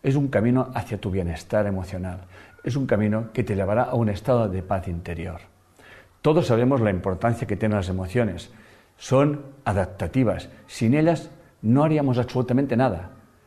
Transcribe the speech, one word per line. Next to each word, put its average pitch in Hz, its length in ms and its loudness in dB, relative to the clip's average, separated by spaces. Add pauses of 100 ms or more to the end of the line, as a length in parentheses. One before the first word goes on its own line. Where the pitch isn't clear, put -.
Es 135 140 2
un 139 120 2
camino 123 460 2
hacia 101 240 -6
tu 98 120 -4
bienestar 92 560 -2
emocional. 92 560 -6 (420)
Es 120 100 -4
un 135 120 -2
camino 110 480 0
que 120 100 -2
te 104 100 -2
llevará 98 280 0
a - 140 -2
un 117 120 2
estado 110 400 0
de 92 140 -4
paz 95 260 -4
interior. 85 540 -8 (800)
Todos 147 240 4
sabemos 123 340 4
la 107 80 4
importancia 98 580 0
que 104 100 -2
tienen 107 200 0
las 92 140 -2
emociones. 92 600 -2 (460)
Son 143 460 2 (240)
adaptativas. 98 840 0 (180)
Sin 117 280 2
ellas 156 360 2 (300)
no 127 240 4
haríamos 143 320 2
absolutamente 127 640 0
nada. 95 320 0 (360)